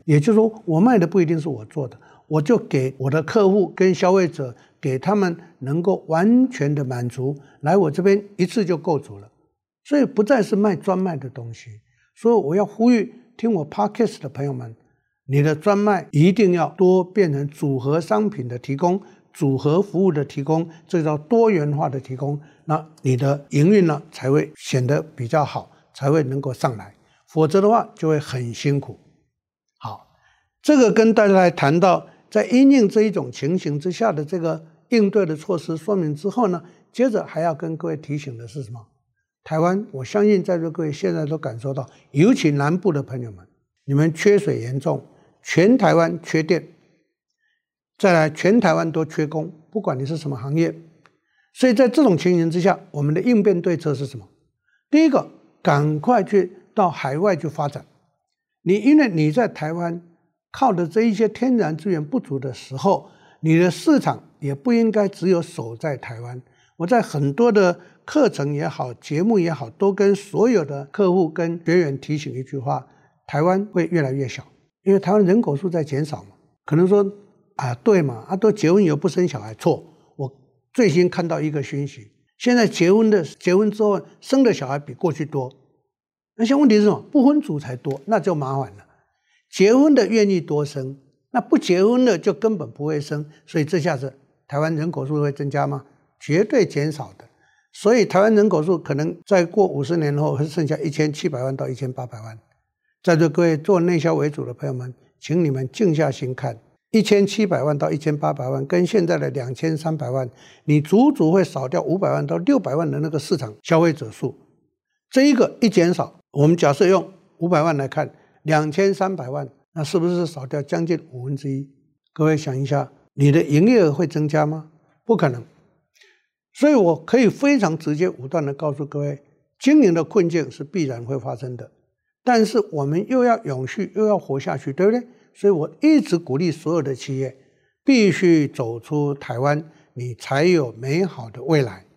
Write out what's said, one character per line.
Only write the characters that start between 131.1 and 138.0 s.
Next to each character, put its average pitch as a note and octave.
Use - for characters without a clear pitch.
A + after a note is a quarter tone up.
发 C3
生 B2
的， A#2
但 A#3
是 A3
我 C#3+
们 E3+
又 B3+
要 A#3
永 C3
续， F#3
又 G#3+
要 G#3
活 C3+
下 D3+
去， C#3
对 F3+
不 G#3+
对？ A#3+
所 G3+
以 -
我 D#3
一 D4
直 -
鼓 E3
励 E3
所 D3+
有 E3+
的 C3+
企 C3
业 C3
必 A3